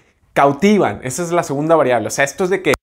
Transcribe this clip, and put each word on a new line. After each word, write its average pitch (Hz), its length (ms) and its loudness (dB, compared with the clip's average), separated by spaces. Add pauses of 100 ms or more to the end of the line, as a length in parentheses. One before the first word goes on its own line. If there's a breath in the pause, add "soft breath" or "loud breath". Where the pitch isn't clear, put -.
(320 soft breath)
cautivan. 143 680 2
Esa 131 200 -8
es 170 100 -6
la 170 100 0
segunda 151 340 0
variable. 123 320 0
O - 20 -8
sea, 143 140 0
esto 139 200 -4
es 185 60 -2
de 185 120 -2
que 143 200 2